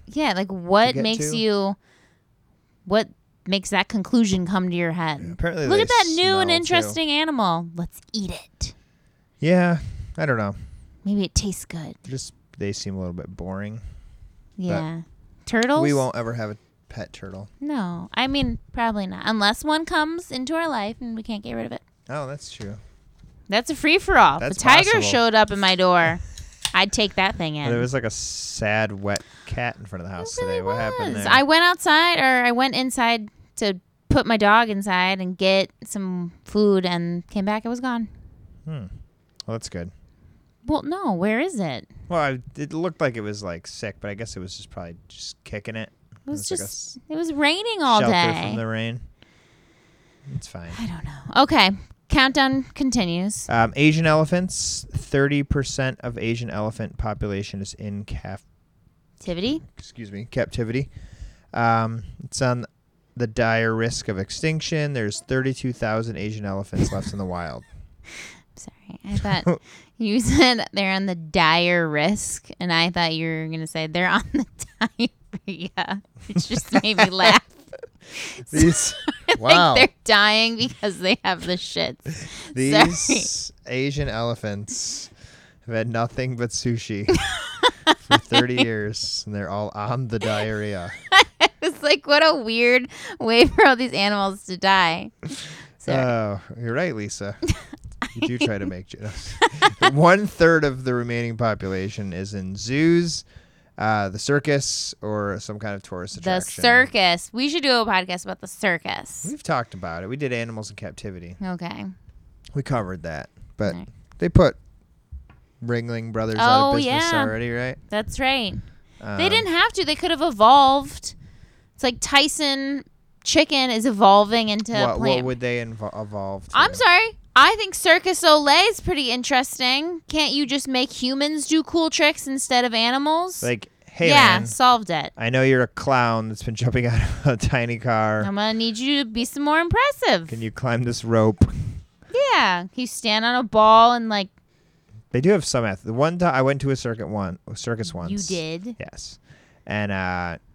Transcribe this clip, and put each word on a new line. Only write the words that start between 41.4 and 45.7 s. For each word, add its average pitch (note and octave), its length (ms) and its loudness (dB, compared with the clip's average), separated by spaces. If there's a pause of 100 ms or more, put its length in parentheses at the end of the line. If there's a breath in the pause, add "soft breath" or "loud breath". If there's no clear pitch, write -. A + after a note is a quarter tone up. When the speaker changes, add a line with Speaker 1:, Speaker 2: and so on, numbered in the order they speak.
Speaker 1:
is E4+ 180 -4
it? C#3+ 280 -6 (220)
Speaker 2:
Well, F3 120 0
I, C3+ 180 -2 (160)
it D3 180 -8
looked E3 280 -6
like B2+ 160 0
it A2+ 40 -6
was, G#2 220 -8
like, F2 240 -10
sick, - 320 -12
but G#2 100 -10
I G2+ 60 -8
guess A2 200 -12
it G2 40 -12
was F2+ 180 -12
just - 140 -18
probably E2+ 240 -14 (140)
just - 340 -16
kicking A2 320 -10